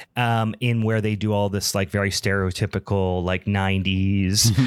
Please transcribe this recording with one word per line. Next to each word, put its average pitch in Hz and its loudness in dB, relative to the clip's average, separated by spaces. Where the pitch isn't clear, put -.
um, 117 0
in 117 2
where 110 2
they 107 0
do 107 0
all 101 2
this, 98 -4
like, 98 0
very 98 0
stereotypical, 95 -2
like, 92 -2
nineties, 95 2